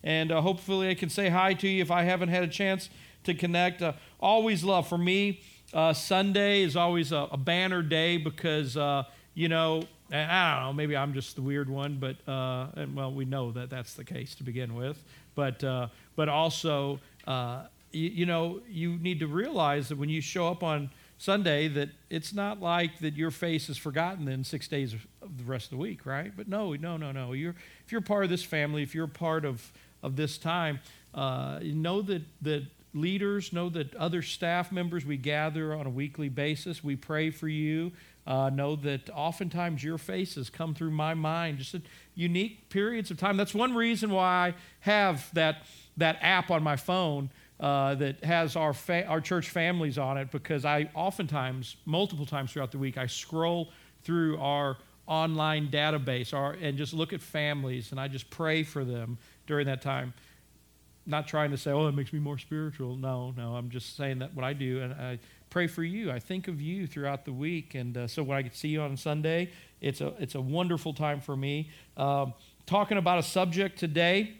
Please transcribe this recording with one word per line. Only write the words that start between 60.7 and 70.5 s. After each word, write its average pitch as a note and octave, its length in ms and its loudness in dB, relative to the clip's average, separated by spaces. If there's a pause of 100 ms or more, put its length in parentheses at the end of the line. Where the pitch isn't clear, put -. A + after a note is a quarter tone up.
Not D3+ 220 -2
trying D3+ 240 2
to C3+ 60 -2
say, C#3+ 140 -2
"Oh, D3+ 160 4
that D3 40 2
makes C#3 220 -2
me D3+ 60 -2
more C#3+ 180 -2
spiritual." D3 580 -6
No, C3 400 -4
no, A#2 220 -6
I'm A#2+ 120 -6
just A#2+ 280 -10
saying C3+ 220 -2
that C3 140 -8
what C3 120 -6
I C#3 80 -2
do, C3 280 -2
and B2+ 120 -6
I B2+ 260 -8 (300)
pray F3 180 2
for E3+ 160 -4
you. F#3 280 -4
I B2 80 -4
think F#3 280 -6
of D#3 140 -6
you F3 260 -4
throughout C#3 380 -4
the C#3 80 -8
week, D3+ 420 -4
and, B2 220 -4
uh, A#2+ 100 -4
so D#3 160 -4
when C#3 140 0
I C3 160 -2
see - 160 -6
you D3+ 100 0
on C#3+ 160 -2
Sunday, D#3+ 560 0 (300)
it's C#3 180 -2
a, C#3+ 180 -2
it's D3+ 180 -6
a C3+ 60 -2
wonderful D#3+ 520 0